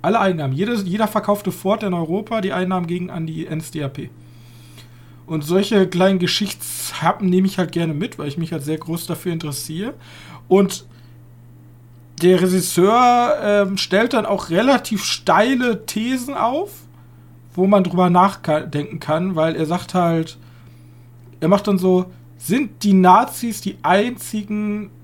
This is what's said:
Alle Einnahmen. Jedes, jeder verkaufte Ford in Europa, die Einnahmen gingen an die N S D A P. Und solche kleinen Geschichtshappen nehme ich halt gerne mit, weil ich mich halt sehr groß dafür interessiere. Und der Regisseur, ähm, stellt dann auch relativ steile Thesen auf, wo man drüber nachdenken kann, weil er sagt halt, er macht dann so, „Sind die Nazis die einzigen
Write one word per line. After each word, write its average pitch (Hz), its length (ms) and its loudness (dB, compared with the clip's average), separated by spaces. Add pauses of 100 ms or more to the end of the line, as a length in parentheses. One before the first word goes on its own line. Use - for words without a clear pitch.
Alle 208 200 0
Einnahmen. 160 320 0
Jedes, 202 340 -2
jeder 208 220 0
verkaufte 208 420 -2
Ford 190 320 -2
in 196 100 -2
Europa, 180 480 -2
die 190 120 -2
Einnahmen 185 340 -2
gingen 175 240 -6
an 165 160 -6
die 160 220 -8
N 160 100 -6
S - 140 -10
D 156 100 -6
A 139 60 -4
P. - 220 -12 (1160)
Und 156 160 -4
solche 190 460 2
kleinen 185 320 2
Geschichtshappen - 1080 -4
nehme 190 200 4
ich 190 100 -4
halt 170 140 -2
gerne 170 220 -2
mit, 151 260 -6
weil 147 80 -6
ich 143 100 -8
mich 160 140 -6
halt 151 100 -6
sehr 151 160 -4
groß 165 280 -8
dafür 170 260 -6
interessiere. 160 600 -8 (520)
Und 190 400 2 (1400)
der 180 180 6
Regisseur, 220 1000 4
ähm, 202 340 0
stellt 214 360 0
dann 220 120 0
auch 202 260 -4
relativ 220 540 0
steile 240 800 0
Thesen 247 500 -4
auf, 269 360 -2 (840)
wo 185 120 2
man 196 160 4
drüber 180 260 2
nachdenken 160 920 0
kann, 170 340 -2
weil 160 220 0
er 160 100 -2
sagt 175 280 -6
halt, 165 440 0 (1000)
er 160 80 0
macht 196 180 2
dann 202 100 2
so, 185 300 2 (300)
„Sind - 480 -4
die 202 80 4
Nazis 202 680 4
die - 220 -8
einzigen 208 1080 -2 (140)